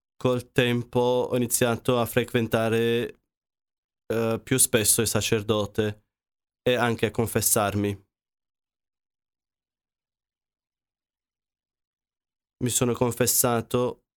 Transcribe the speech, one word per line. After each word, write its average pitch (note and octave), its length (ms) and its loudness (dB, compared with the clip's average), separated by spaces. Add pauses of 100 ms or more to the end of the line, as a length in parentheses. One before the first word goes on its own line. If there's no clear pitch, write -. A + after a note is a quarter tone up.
(160)
col B2 360 -2
tempo, A#2+ 480 0
ho B2 360 2
iniziato A#2+ 640 0
a A2+ 60 2
frequentare, A#2 1160 0 (840)
eh, A2+ 360 -2
più C3 160 -2
spesso A#2 440 2
il G#2+ 60 2
sacerdote G#2+ 960 -2 (560)
e B2 140 0
anche A#2 320 0
a G#2+ 40 -2
confessarmi. G#2 960 -2 (4000)
Mi B2 60 0
sono A#2+ 240 0
confessato A#2+ 1120 0 (120)